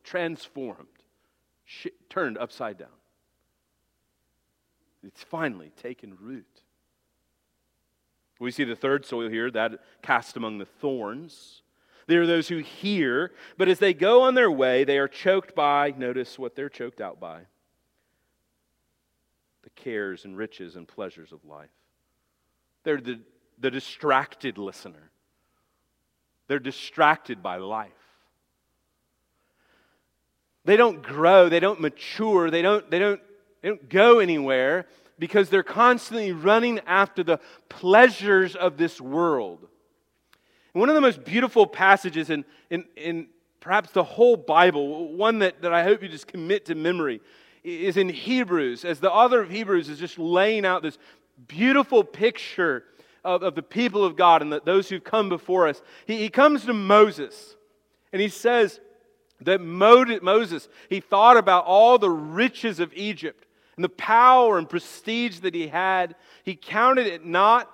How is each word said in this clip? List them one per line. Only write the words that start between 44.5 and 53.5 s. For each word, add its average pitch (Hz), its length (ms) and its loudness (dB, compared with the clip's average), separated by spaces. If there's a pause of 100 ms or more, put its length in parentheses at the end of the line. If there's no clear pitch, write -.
one 214 260 -2
that, 185 220 -2
that 170 120 -2
I 170 100 2
hope 202 180 2
you 190 60 -14
just 156 200 -18
commit 185 400 -6
to 165 80 -6
memory, 156 460 -4 (440)
i-, - 20 -12
is 175 300 -4
in 190 100 0
Hebrews, 175 800 -4
as 160 140 -6
the 175 120 0
author 233 300 4
of 180 80 -8
Hebrews 190 400 -4
is 147 100 -14
just 170 180 -12
laying 190 480 0
out 185 180 -2
this 151 140 -8 (500)
beautiful 247 560 2
picture 180 800 -4 (400)
of, 180 180 -2
of 170 120 -4